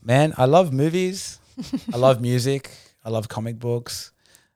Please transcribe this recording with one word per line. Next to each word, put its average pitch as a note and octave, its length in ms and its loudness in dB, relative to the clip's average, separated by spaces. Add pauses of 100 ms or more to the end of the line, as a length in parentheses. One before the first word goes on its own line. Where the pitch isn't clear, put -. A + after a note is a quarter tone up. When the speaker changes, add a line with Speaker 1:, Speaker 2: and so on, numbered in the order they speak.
Speaker 1:
Man, C#3 360 2
I B2+ 80 4
love D#3+ 280 4
movies. F3+ 640 -2 (260)
Speaker 2:
<laughs> - 280 -8
Speaker 1:
I B2 40 -4
love B2+ 240 6
music. B2 500 -2 (320)
I A2+ 60 -8
love A2 180 -4
comic A2+ 320 -8
books. A#2+ 520 -6 (440)